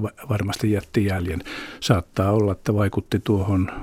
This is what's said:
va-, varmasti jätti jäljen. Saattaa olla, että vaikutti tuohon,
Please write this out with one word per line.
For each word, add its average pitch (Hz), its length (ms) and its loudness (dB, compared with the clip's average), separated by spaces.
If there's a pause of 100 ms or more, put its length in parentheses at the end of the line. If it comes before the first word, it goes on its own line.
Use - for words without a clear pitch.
va-, - 260 -10
varmasti 104 440 0
jätti 104 320 0
jäljen. 90 380 -2 (380)
Saattaa 98 520 2
olla, 104 200 2
että 107 220 -2
vaikutti 104 500 0
tuohon, 95 460 2 (120)